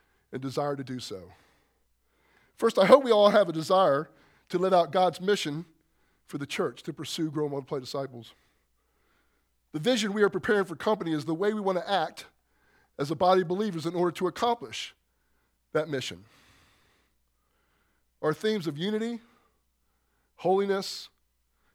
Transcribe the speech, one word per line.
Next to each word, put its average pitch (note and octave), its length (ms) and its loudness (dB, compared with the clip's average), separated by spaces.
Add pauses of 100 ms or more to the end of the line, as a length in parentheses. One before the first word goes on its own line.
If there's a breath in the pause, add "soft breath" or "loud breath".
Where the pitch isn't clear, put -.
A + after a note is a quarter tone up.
(320)
and C3 100 -8
desire C#3+ 340 -4
to C#3 80 -8
do B2+ 160 -10
so. G2 220 -12 (1400 soft breath)
First, A3+ 220 2
I F#3+ 60 8
hope B3+ 180 10
we B3 80 2
all G#3 180 8
have G3+ 180 6
a E3+ 60 -4
desire D#3+ 560 2 (400 soft breath)
to F#3 80 -2
live F#3 160 2
out E3+ 180 4
God's F3+ 300 0
mission E3+ 440 -2 (600)
for - 120 -10
the C#3+ 80 -8
church, C3+ 380 -6
to D#3+ 100 -10
pursue, D#3 380 -6
grow, D3+ 140 -2
and C#3+ 80 -6
multiply C#3 260 -8
disciples. B2+ 540 -10 (1400)
The D#3 80 -6
vision, G#3 340 0
"We G#3 100 2
are G3 60 6
preparing G3 360 0
for E3 100 -10
company," G3 380 -2
is D3 120 -4
the D#3+ 80 -4
way G3 200 0
we G#3+ 80 -6
want F#3+ 160 -2
to E3+ 120 -6
act F3+ 360 -2 (720)
as C#3+ 140 -4
a D#3+ 40 -4
body F#3 260 4
of F3 60 -2
believers F3+ 380 -4
in E3+ 100 -4
order F3 160 2
to F3+ 160 -2
accomplish A#3 680 -4 (800)
that E3 180 -2
mission. A2+ 360 -8 (2000 soft breath)
Our D#3 120 0
themes G#3+ 340 -2
of D3 100 -6
unity, G#3+ 440 -6 (1120 soft breath)
holiness, G3 720 -2 (680)